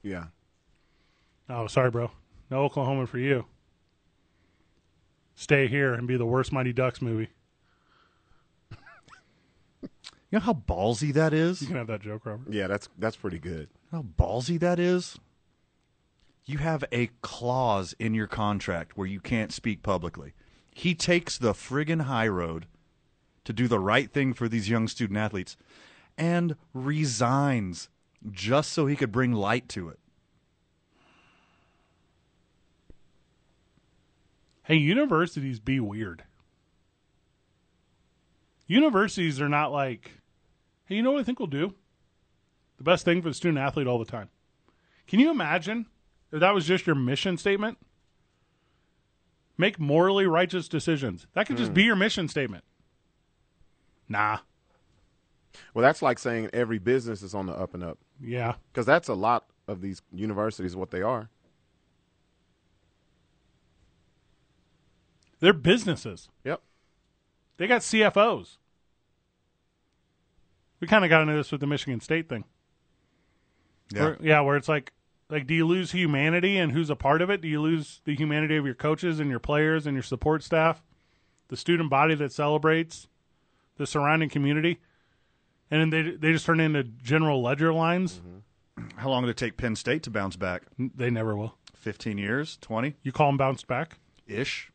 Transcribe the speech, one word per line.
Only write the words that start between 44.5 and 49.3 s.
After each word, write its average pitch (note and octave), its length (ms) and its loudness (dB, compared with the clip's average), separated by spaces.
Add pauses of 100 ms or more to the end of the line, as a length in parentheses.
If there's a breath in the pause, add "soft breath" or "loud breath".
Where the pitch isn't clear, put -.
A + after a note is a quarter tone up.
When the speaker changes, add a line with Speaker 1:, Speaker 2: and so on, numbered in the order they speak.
Speaker 2:
Can G3 120 4
you D4+ 120 6
imagine F#3+ 560 -2 (440)
if D#3 80 -6
that F#3 140 6
was F3 120 2
just F3+ 220 2
your D#3+ 80 4
mission C#3 420 0
statement? G#3 400 0 (1800)